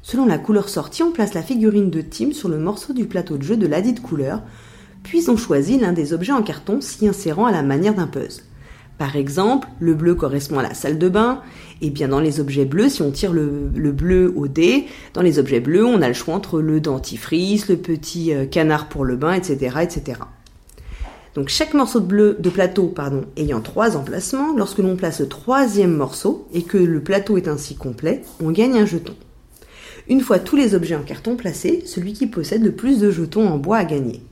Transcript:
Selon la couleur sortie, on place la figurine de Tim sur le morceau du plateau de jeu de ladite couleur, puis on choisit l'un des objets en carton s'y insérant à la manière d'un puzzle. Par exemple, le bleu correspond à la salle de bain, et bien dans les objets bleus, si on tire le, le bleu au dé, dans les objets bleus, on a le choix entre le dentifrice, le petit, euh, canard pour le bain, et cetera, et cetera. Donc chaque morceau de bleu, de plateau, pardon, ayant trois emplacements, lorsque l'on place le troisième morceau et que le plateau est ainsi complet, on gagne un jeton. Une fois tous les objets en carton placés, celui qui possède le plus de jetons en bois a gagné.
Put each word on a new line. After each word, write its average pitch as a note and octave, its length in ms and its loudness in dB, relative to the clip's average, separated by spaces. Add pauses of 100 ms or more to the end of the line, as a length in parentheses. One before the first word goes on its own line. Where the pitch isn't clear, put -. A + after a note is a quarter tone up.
Selon B3+ 220 0
la F3+ 120 4
couleur G3+ 320 0
sortie, - 340 -4
on E4+ 80 2
place G#3+ 220 -2
la E3+ 80 -4
figurine G#3 480 2
de D#3+ 100 -2
Tim A3 320 -4
sur C#4+ 160 -6
le D#3 120 -2
morceau G#3 340 -4
du B3 120 -2
plateau F3 300 -4
de C#3 80 -4
jeu F#3+ 140 0
de G3+ 100 2
ladite F#3+ 340 0
couleur, D3+ 400 -4 (640)
puis E4+ 240 0
on B3 80 6
choisit F#3 460 2
l'un F#3 100 2
des E3 220 0
objets F3 180 -2
en B3 120 2
carton G#3+ 360 -4
s'y - 300 0
insérant F#3+ 380 0
à A#3+ 40 2
la E3 120 0
manière D3+ 320 2
d'un F3 120 0
puzzle. - 360 -8 (540)
Par C#3+ 200 -4
exemple, F#3 500 0 (140)
le E3 120 2
bleu E3+ 220 2
correspond C#3+ 440 -2
à B2+ 40 0
la - 100 -6
salle D3+ 240 -2
de F3 120 2
bain, A#3 320 2 (400)
et D#3 80 -2
bien D3 180 -2
dans C#3 140 2
les D3+ 180 0
objets C#3 240 0
bleus, D#3+ 240 2
si C#4 140 0
on C#3+ 100 0
tire F3+ 220 -2
le, C#3+ 420 -2
le D3 160 0
bleu F3+ 460 2
au C#3+ 100 -2
dé, F3 380 2 (280)
dans - 80 -2
les E3+ 160 4
objets B2+ 220 2
bleus, E3 260 4
on A#3+ 160 4
a C3+ 60 4
le A#2+ 60 0
choix - 200 -4
entre F3 280 -2
le D#3 180 2
dentifrice, D#3+ 880 -2
le F#3 80 4
petit, E3 580 -4
euh, C#3 120 0
canard D3+ 420 2
pour C#3 160 -4
le B2+ 140 0
bain, D#3 160 0
et F#3 100 0
cetera, D3+ 400 -2
et F3 60 -2
cetera. C3+ 400 -8 (1040)
Donc C#3 160 -4
chaque D4+ 240 0
morceau C4+ 260 2
de F#3+ 60 0
bleu, G#3 340 4
de F3 100 0
plateau, F#3 360 2
pardon, C#3 400 -4 (100)
ayant D3 240 -2
trois F#3+ 380 0
emplacements, C4 580 -4
lorsque G3+ 220 -2
l'on F#3 180 2
place F3+ 240 -4
le C#3+ 80 -2
troisième G#3 680 2
morceau D3+ 600 -2
et E3+ 80 0
que E3+ 160 -2
le E3 240 4
plateau G3 340 0
est F3 140 0
ainsi C#3+ 260 -6
complet, C#3+ 460 -4 (200)
on D#3+ 100 0
gagne A#3 260 4
un G#3+ 80 6
jeton. E3 300 -6 (920)
Une C4 140 4
fois G#3+ 180 2
tous - 160 0
les B3+ 180 4
objets E3+ 220 0
en D3 60 -4
carton A3 340 -6
placés, A#3+ 500 -2
celui F#3 280 -8
qui A3+ 140 -2
possède G#3 360 -2
le G3 80 4
plus C4 280 0
de G3+ 120 4
jetons F3 380 0
en D#3 80 0
bois D#3 220 0
a G3 40 0
gagné. C#3 380 -4 (100)